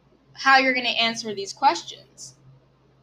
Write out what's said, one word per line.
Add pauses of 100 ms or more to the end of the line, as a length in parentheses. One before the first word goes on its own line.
(320)
how
you're
gonna
answer
these
questions. (680)